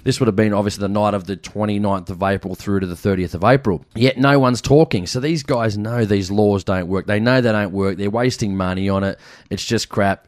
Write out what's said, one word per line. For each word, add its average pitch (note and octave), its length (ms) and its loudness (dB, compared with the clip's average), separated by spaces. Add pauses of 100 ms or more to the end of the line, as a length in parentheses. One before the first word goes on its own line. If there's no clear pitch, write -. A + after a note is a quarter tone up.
This C3 140 0
would B2 100 2
have G2 80 2
been G#2+ 180 4
obviously G2+ 260 0
the G2 80 -2
night G#2 240 2
of F#2+ 140 -4
the F#2+ 100 -6
twenty-ninth G2+ 720 -4
of F#2 140 -8
April F#2+ 320 -2
through G2 260 -2
to F#2+ 60 -2
the F2 100 -6
thirtieth F#2 380 -2
of E2+ 100 -2
April. A#2 400 2 (100)
Yet B2 220 2
no C#3 220 4
one's B2+ 240 2
talking. C#3 440 2
So B2+ 140 -6
these D3+ 220 -2
guys A2+ 340 -2
know A2+ 300 -2
these G2 240 0
laws G2+ 340 2
don't F#2 240 -2
work. F#2 180 -4
They G#2 140 0
know B2+ 220 4
they A#2 100 2
don't G#2 200 -2
work. G2 260 -2
They're G2+ 100 -4
wasting A2+ 480 0
money F#2+ 320 -2
on G2 160 0
it. G2 140 -4 (320)
It's G2+ 140 -6
just - 260 -2
crap. G2 380 0